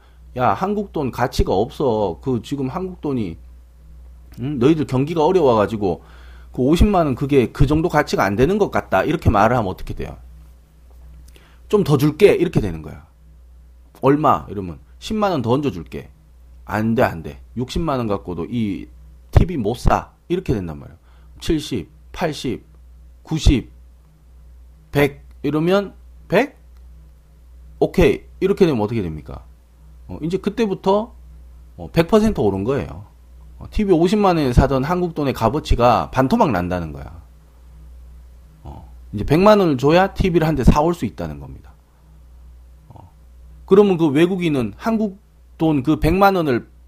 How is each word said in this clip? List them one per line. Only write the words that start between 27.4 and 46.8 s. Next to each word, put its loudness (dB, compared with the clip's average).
오케이." 2
이렇게 2
되면 0
어떻게 -2
됩니까? -10
어, -14
이제 -4
그때부터, -2
어, -14
백 2
퍼센트 2
오른 0
거예요. -6
어, -16
티비 0
오십만 2
원에 0
사던 4
한국 -2
돈의 -2
값어치가 2
반토막 2
난다는 -4
거야. -16
어, -20
이제 -4
백만 4
원을 2
줘야 2
티비를 0
한 0
대 -2
사올 4
수 -8
있다는 -8
겁니다. -20
어, -20
그러면 6
그 2
외국인은 0
한국 -4
돈 2
그 0
백만 4
원을 0